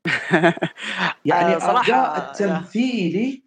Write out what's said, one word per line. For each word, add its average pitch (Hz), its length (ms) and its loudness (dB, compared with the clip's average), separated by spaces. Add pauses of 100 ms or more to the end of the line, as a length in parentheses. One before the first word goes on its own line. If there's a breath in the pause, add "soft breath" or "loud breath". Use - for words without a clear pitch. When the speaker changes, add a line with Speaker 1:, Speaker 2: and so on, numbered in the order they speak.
Speaker 1:
<laughs> 170 680 0 (540 loud breath)
Speaker 2:
يعني 170 300 2
Speaker 1:
آه، 165 40 2
صراحة، 233 340 2
Speaker 2:
الأداء - 240 2
Speaker 1:
يا. 139 140 -6
Speaker 2:
التمثيلي 202 1160 -2